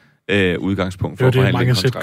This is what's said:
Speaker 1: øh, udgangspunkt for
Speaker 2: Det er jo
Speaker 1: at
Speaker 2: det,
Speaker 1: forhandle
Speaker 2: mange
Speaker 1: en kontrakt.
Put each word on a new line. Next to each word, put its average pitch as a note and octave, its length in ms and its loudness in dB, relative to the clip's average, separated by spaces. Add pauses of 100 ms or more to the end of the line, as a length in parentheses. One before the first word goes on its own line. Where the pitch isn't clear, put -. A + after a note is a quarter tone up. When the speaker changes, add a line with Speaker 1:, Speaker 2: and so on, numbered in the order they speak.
(300)
Speaker 1:
øh, F#2 280 2
udgangspunkt F#2 600 -4
for B2+ 120 4
Speaker 2:
Det B2 60 2
er C3 60 2
jo - 40 4
Speaker 1:
at - 0 -
Speaker 2:
det, F#2+ 60 2
Speaker 1:
forhandle - 60 0
Speaker 2:
mange B2 120 2
Speaker 1:
en A#2+ 40 2 (180)
kontrakt. - 100 -6